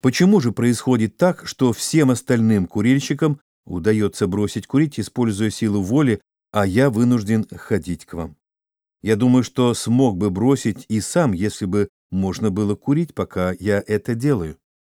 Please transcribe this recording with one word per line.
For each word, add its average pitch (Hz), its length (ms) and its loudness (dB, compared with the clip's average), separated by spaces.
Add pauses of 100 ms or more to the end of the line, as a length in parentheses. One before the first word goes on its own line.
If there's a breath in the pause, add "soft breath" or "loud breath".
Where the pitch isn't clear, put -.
Почему 180 400 4
же 120 100 0
происходит 117 640 0
так, 175 300 0
что 127 240 0
всем 143 380 0
остальным 113 560 2
курильщикам 139 760 -2 (260)
удаётся 104 640 -2
бросить 101 380 -4
курить, 147 340 -2
используя 110 520 -2
силу 104 300 -2
воли, 117 380 0 (320)
а 104 140 2
я 117 240 2
вынужден 110 560 0 (100)
ходить 90 500 -6
к - 100 -16
вам? 78 200 -8 (680)
Я 107 140 0
думаю, 123 280 4
что 120 320 0
смог 120 420 0
бы 101 140 0
бросить 117 580 0
и 110 100 0
сам, 147 320 0
если 101 340 -4
бы 101 220 0 (240)
можно 95 380 -2
было 101 260 -2
курить, 151 380 -2
пока 92 460 -4
я 101 260 -2
это 107 300 -4
делаю». 117 420 -2 (380)